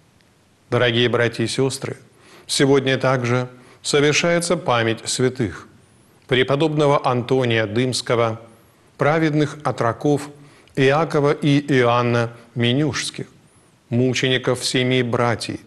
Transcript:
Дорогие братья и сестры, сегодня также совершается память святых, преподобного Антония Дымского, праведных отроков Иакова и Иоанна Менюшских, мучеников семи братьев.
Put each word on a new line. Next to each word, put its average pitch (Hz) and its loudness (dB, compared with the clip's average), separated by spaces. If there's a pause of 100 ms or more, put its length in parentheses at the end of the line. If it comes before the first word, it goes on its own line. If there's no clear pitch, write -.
(680)
Дорогие 120 2
братья 117 0
и - -2
сестры, 131 -4 (500)
сегодня 135 2
также 127 0 (340)
совершается 170 0
память 113 -2
святых, 123 -4 (580)
преподобного 143 2
Антония 123 0
Дымского, 117 -2 (580)
праведных 151 0
отроков 127 -2 (460)
Иакова 143 2
и 143 2 (120)
Иоанна 120 2 (240)
Менюшских, 123 -2 (640)
мучеников 127 0
семи 127 0
братьев. 120 -2